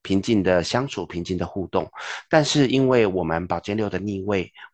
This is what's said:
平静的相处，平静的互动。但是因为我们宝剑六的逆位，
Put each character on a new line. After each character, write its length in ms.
平 220
静 220
的 180
相 240
处， 180
平 200
静 120
的 80
互 220
动。 240
但 140
是 240
因 180
为 180
我 200
们 200
宝 140
剑 180
六 140
的 80
逆 240
位， 260